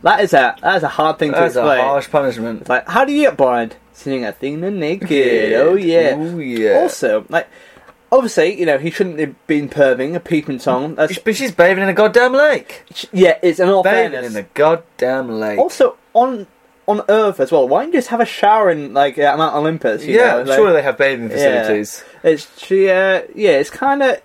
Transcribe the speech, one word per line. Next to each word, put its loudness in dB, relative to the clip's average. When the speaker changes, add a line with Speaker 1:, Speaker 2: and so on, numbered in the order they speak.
Speaker 1:
That 2
is 0
a, 2
that 0
is -2
a -4
hard -2
thing -2
to -2
Speaker 2:
That's 0
a 0
Speaker 1:
explain. 2
Speaker 2:
harsh -2
punishment. -4
Speaker 1:
It's -10
like, -2
how 2
do -4
you 2
get 0
blind? 0
Seeing -8
Athena -8
naked. -6
Speaker 2:
Yeah. 2
Speaker 1:
Oh, 4
yeah. 2
Speaker 2:
Oh, -8
yeah. 0
Speaker 1:
Also, -2
like, -2
obviously, 2
you -2
know, 0
he -4
shouldn't -10
have -8
been -2
perving 0
a -6
peeping -4
Tom. -4
That's -2
Speaker 2:
But -4
she's -6
bathing 2
in -2
a -2
goddamn 2
lake. 0
Speaker 1:
Sh-, -14
yeah, 4
it's 0
an 2
all 2
Speaker 2:
Bathing 0
Speaker 1:
fairness. -10
Speaker 2:
in -6
a -14
goddamn 0
lake. -4
Speaker 1:
Also, 0
on, 0
on -2
Earth 2
as 0
well, 4
why 2
don't -6
you 2
just -4
have -2
a 4
shower 2
in, -6
like, 0
uh, 2
Mount 0
Olympus, -2
you -2
Speaker 2:
Yeah, 4
Speaker 1:
know, -4
like, 0
Speaker 2:
surely 4
they 4
have -2
bathing -2
Speaker 1:
yeah. -8
Speaker 2:
facilities. 0
Speaker 1:
It's, 0
she, 0
uh, 2
yeah, 2
it's -4
kinda -2